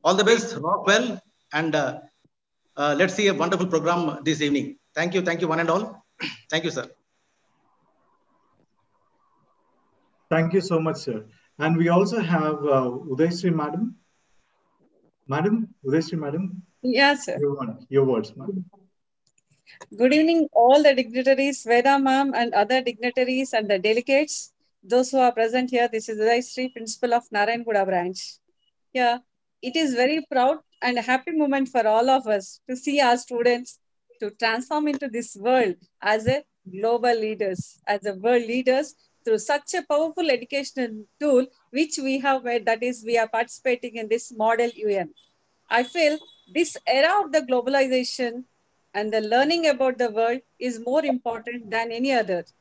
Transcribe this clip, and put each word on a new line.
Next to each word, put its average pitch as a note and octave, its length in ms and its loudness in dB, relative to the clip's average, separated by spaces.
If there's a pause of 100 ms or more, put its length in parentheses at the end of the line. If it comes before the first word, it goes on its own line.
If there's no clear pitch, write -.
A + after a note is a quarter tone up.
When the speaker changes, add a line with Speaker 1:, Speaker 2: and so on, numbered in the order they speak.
Speaker 1:
All F3+ 100 4
the G3+ 80 0
best, A3+ 320 2
rock F3+ 320 -2
well, G#3+ 340 2 (300)
and, D#3 240 -2
uh, C#3 240 -2 (760)
uh, C#3+ 200 0
let's F3+ 160 2
see G#3 140 0
a F#3+ 60 2
wonderful F3 340 -2
program D#3+ 560 -2
this C#3+ 160 -2
evening. C#3+ 380 -2 (180)
Thank F3 180 -2
you, F#3+ 80 0
thank E3+ 200 -4
you, E3 80 -2
one D#3+ 100 -2
and A3+ 100 0
all. G3 360 -4 (160)
<clears throat> - 280 -14
Thank D#3+ 140 -4
you, D#3+ 80 -4
sir. B2 180 -8 (3500)
Speaker 2:
Thank E3 240 2
you F#3+ 60 4
so F3 200 0
much, D#3+ 180 -2
sir. A2 280 -8 (320)
And D#3+ 200 2
we E3+ 100 4
also G3+ 320 2
have, D#3 360 0
uh, C3+ 360 0 (200)
Uday D#3+ 280 2
Sri F#3 100 0
madam. E3 460 -2 (1300)
Madam, G3+ 480 -2 (120)
Uday D#3 220 0
Sri E3+ 100 -6
madam. D#3 440 -6 (200)
Speaker 3:
Yes, C4+ 440 2
sir. - 140 -6
Speaker 2:
Your C#3+ 160 0
word, A#2 320 -10
your C3+ 160 4
words, A#2 320 0
madam. F#3 300 -8 (1300)
Speaker 3:
Good B3+ 160 4
evening, D#4 380 4
all C4+ 320 6
the C#4+ 100 8
dignitaries, C4 680 0
Veda B3 340 4
ma'am C4+ 380 2
and A#3 180 0
other A3 280 2
dignitaries B3+ 720 -2
and G#3+ 160 -2
the G3 100 2
delegates, B3 720 0 (320)
those B3 280 2
who C4+ 80 2
are B3 120 6
present A#3 380 0
here. A#3+ 200 2
This A3+ 200 -6
is A3 100 -8
Uday A#3 260 2
Sri, B3+ 240 -6
principal A#3 440 -4
of A#3+ 100 0 (100)
Narayanguda G#3+ 520 0
branch. F#3 500 -4 (580)
Yeah, B3 260 0 (420)
it B3+ 160 -8
is D4 160 0
very C#4 360 0
proud C4+ 300 2 (220)
and B3 160 -2
a A#3 40 -2
happy B3+ 300 -2
moment C#4 380 0
for A3+ 180 2
all A#3 220 4
of C4 180 2
us G3+ 320 -4 (100)
to B3+ 60 -6
see C#4+ 240 -2
our B3 180 4
students A#3+ 600 -2 (400)
to G#3 120 -8
transform B3+ 560 -2
into C#4+ 200 -4
this A3+ 300 -8
world A3 380 2 (260)
as A3 260 0
a C#4 160 0 (260)
global A3+ 440 0
leaders, G#3+ 760 -4
as G3+ 180 -2
a G3+ 100 -4
world A#3+ 280 2
leaders B3+ 520 0 (300)
through A3 120 2
such - 360 -2
a F4+ 160 -2
powerful D#4 420 0
educational B3 720 -4 (160)
tool C4 260 4 (260)
which D4+ 300 -2
we C4+ 160 -2
have C4 280 0
made, A#3 200 -2
that A3+ 160 0
is, A#3+ 240 -6
we A#3 120 0
are A3 100 2
participating A#3 680 -4
in A3 100 -10
this A3+ 240 -4
model A#3 420 0
U G#3+ 140 -6
N. F#3+ 220 -2 (600)
I A#3+ 140 2
feel D4+ 340 0 (380)
this D#4+ 220 -2 (100)
era D#4+ 380 2
of C#4+ 80 -8
the D#4 80 2
globalization B3+ 1040 -2 (480)
and G#3+ 180 -4
the A3 80 0
learning C#4 480 2
about B3+ 300 2
the A#3+ 120 0
world A3+ 300 0 (200)
is A#3+ 200 -6
more C4 240 0
important A#3+ 680 -6
than A3+ 220 -4
any B3+ 220 -2
other. F#3 320 0 (160)